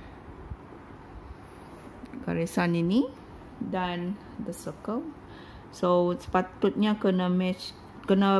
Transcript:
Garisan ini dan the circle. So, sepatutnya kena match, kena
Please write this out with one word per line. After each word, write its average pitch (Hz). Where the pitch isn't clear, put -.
Garisan 170
ini 185
dan 180
the 180
circle. 214
So, 180
sepatutnya 196
kena 185
match, 185
kena 196